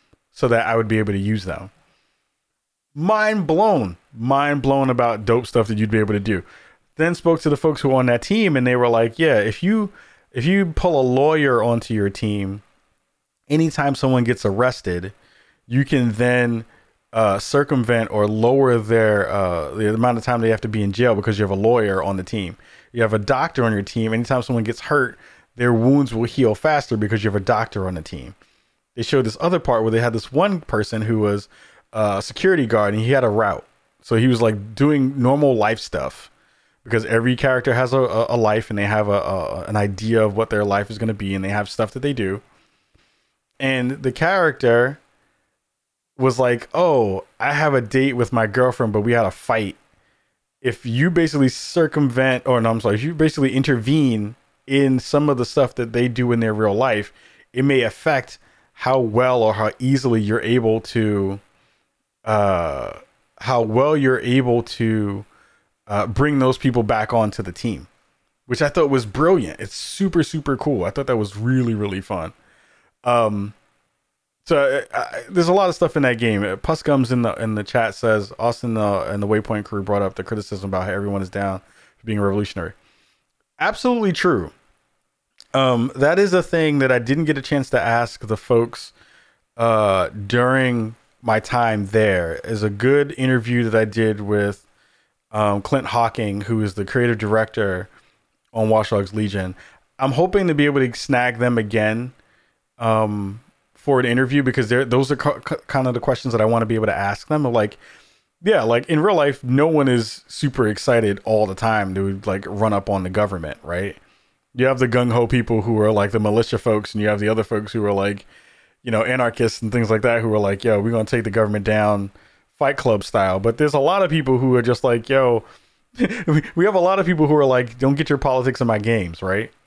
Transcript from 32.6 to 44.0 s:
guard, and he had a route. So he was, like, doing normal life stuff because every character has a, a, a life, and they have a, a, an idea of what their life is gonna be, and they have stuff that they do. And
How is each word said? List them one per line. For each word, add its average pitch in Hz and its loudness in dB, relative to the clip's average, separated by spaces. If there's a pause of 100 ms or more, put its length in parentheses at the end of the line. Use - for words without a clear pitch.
guard, 107 2
and 110 -2
he 120 0
had 135 4
a 117 2
route. 104 0 (360)
So - -2
he 113 4
was, 120 2
like, 107 0
doing 139 2
normal 135 4
life 110 0
stuff - -8 (540)
because 110 -2
every 117 0
character 127 0
has 123 0
a, 135 2
a, 113 0
a - 0
life, 110 0
and 107 -6
they 101 -2
have 107 0
a, 101 0
a, 92 -4
an 107 -4
idea 107 0
of 101 0
what 110 -2
their 104 0
life 101 -2
is 107 -12
gonna 110 -4
be, 98 -6
and 98 -4
they 95 -6
have 101 -4
stuff 110 -4
that 127 -12
they 143 -4
do. 101 -4 (1200)
And 135 -2